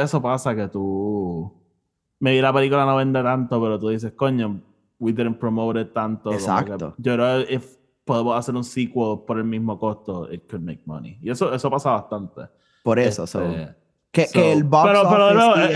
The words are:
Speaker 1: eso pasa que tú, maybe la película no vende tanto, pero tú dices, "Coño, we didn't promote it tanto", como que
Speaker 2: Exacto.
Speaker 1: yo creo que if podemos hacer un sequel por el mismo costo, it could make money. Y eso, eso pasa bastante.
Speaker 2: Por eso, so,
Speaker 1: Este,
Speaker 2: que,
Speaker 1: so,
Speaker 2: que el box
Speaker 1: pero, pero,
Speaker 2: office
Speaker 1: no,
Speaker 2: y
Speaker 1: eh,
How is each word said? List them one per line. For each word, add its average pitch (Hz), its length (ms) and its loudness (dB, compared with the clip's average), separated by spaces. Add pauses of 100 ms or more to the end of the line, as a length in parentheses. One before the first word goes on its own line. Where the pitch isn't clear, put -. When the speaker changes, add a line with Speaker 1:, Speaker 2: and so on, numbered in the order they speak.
Speaker 1:
eso 139 180 -2
pasa 123 340 -2
que 104 120 -4
tú, 98 840 -4 (680)
maybe 131 220 2
la 135 120 4
película 139 320 2
no 135 120 2
vende 131 260 0
tanto, 123 380 0
pero 110 180 -2
tú 107 100 -2
dices, 110 260 -4
"Coño, 117 460 -2 (380)
we 113 140 -2
didn't 117 260 -2
promote 113 400 -2
it 110 140 -8
tanto", 110 380 -4
como 107 60 -2
que 98 60 -4
Speaker 2:
Exacto. 95 540 -4
Speaker 1:
yo 123 180 -2
creo 127 300 0
que 131 100 -4
if - 220 -10 (280)
podemos 117 320 0
hacer 123 180 -4
un 123 80 -4
sequel 117 640 -4
por 113 100 -4
el 113 60 -2
mismo 113 340 -4
costo, 104 540 -6
it - 180 -14
could 87 140 -10
make 82 220 -12
money. 76 360 -14
Y 113 80 -8
eso, 127 240 -2
eso 131 160 -2
pasa 135 220 0
bastante. 101 500 -4 (420)
Speaker 2:
Por 113 140 2
eso, 101 300 0
so, 92 160 -6
Speaker 1:
Este, 82 320 -6 (360)
Speaker 2:
que, 165 140 4
Speaker 1:
so, - 80 -12
Speaker 2:
que 165 180 6
el 151 120 4
box 151 280 6
Speaker 1:
pero, 202 160 6
pero, 202 200 6
Speaker 2:
office 208 100 6
Speaker 1:
no, 233 180 6
Speaker 2:
y 165 40 4
Speaker 1:
eh, 185 160 4